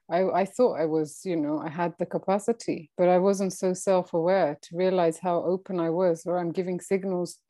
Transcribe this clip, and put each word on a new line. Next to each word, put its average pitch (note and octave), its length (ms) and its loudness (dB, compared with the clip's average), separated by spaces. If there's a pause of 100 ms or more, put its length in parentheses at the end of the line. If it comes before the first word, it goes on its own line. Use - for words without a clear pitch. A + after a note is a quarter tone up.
I, F3 160 2
I F#3 200 2
thought G3+ 360 0
I E3 60 2
was, D#3 380 -2
you F3+ 120 -2
know, D3+ 240 -2
I D#3+ 80 -8
had E3+ 300 -4
the F3 80 -2
capacity, F#3+ 920 -4
but F3+ 120 4
I F3+ 100 6
wasn't F#3+ 340 2
so F#3 220 -2
self-aware F3+ 880 0
to E3 140 -14
realize F3+ 440 2
how F3 240 0
open F#3 340 -2
I E3 120 0
was, E3+ 360 0
or F3+ 120 -2
I'm E3+ 120 -2
giving F3+ 300 -4
signals F#3 580 -4 (120)